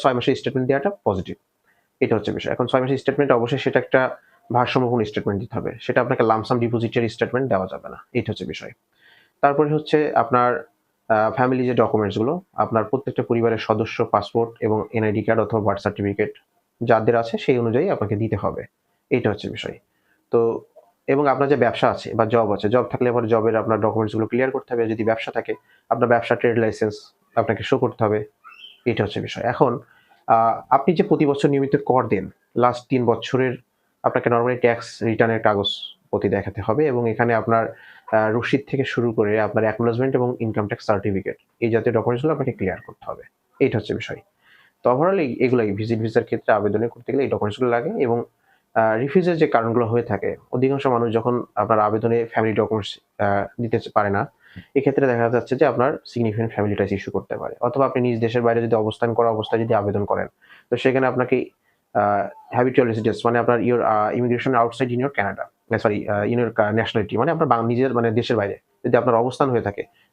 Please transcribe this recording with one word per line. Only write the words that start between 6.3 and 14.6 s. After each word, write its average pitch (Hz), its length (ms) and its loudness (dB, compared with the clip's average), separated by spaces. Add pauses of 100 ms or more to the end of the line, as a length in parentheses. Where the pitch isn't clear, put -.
ডিপোজিটের 117 500 -2
স্টেটমেন্ট 123 400 -4
দেওয়া 95 220 0
যাবে - 180 -14
না, - 80 -16 (160)
এটা 110 180 -2
হচ্ছে - 140 -8
বিষয়। - 260 -12 (720)
তারপরে 147 280 2
হচ্ছে 156 280 2 (180)
আপনার 123 360 2 (580)
আহ, 107 260 2
ফ্যামিলি 127 300 0
যে 123 80 0
ডকুমেন্টসগুলো, 110 680 0 (120)
আপনার 110 300 0
প্রত্যেকটা 131 400 -4
পরিবারের 113 340 0
সদস্য 110 480 -2
পাসপোর্ট 113 540 -2
এবং 107 320 0